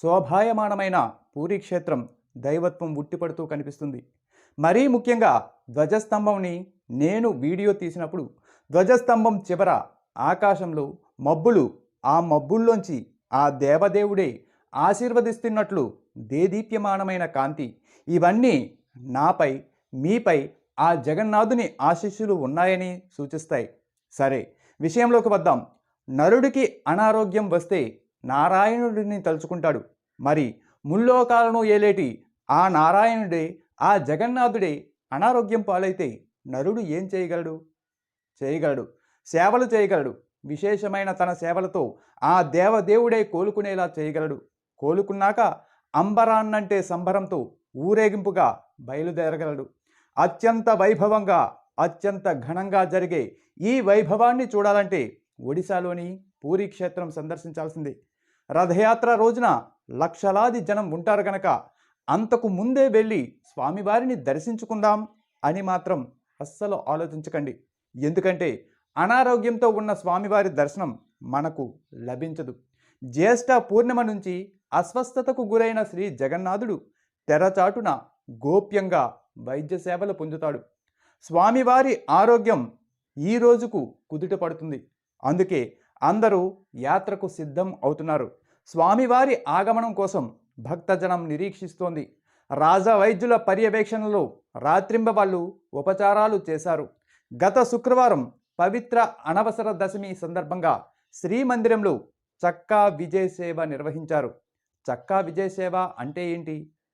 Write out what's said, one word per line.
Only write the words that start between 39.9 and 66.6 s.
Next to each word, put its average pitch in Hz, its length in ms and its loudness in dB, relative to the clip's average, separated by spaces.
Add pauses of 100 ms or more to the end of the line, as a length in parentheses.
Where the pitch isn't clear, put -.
విశేషమైన 196 680 -4
తన 185 220 -2
సేవలతో 175 640 -4 (260)
ఆ 175 180 4
దేవదేవుడే 208 840 4
కోలుకునేలా 196 760 -2
చేయగలడు. 156 420 -4 (360)
కోలుకున్నాక 196 640 0 (540)
అంబరాన్నంటే 214 840 2
సంబరంతో 185 720 -4 (260)
ఊరేగింపుగా 190 840 0 (160)
బయలుదేరగలడు. 156 880 -6 (480)
అత్యంత 226 520 2
వైభవంగా, 196 880 2 (220)
అత్యంత 185 520 -2
ఘనంగా 180 520 -2
జరిగే 170 540 -2 (240)
ఈ 240 200 0
వైభవాన్ని 214 640 4
చూడాలంటే 202 720 0 (240)
ఒడిశాలోని 180 800 -6 (220)
పూరీ 190 220 -2
క్షేత్రం 180 440 -8
సందర్శించాల్సిందే. 156 880 -10 (520)
రథయాత్ర 220 640 4
రోజున 220 480 2 (280)
లక్షలాది 196 680 0
జనం 202 320 -2
ఉంటారు 202 300 0
గనక 196 260 -4 (640)
అంతకు 220 380 0
ముందే 247 400 2
వెళ్ళి 214 480 0 (100)
స్వామివారిని 208 720 -2
దర్శించుకుందాం 214 920 -2 (360)
అని 196 180 -2
మాత్రం 180 500 -4 (300)
అస్సలు 196 480 -8